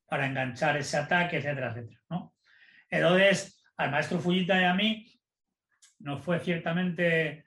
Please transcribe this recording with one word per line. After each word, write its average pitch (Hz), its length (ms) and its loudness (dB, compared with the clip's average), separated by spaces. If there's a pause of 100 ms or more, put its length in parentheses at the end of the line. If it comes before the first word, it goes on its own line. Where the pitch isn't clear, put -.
para 143 200 -2
enganchar 131 500 -2
ese 143 200 -4
ataque, 170 400 0
etcétera, 135 340 -4
etcétera, 117 380 -14
¿no? - 260 -10 (540)
Entonces, 185 760 4 (140)
al 139 140 -2
maestro 156 280 -2
Fujita 180 420 2
y 180 40 4
a 180 80 4
mí 214 320 0 (960)
nos 143 220 -8
fue 170 180 -2
ciertamente 165 1080 -2